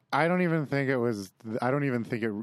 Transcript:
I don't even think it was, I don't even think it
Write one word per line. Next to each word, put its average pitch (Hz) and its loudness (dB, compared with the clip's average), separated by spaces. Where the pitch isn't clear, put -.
I 147 4
don't 180 2
even 160 2
think 135 0
it 135 2
was, 113 -2
I 120 0
don't 143 0
even 123 0
think 110 -4
it 113 -2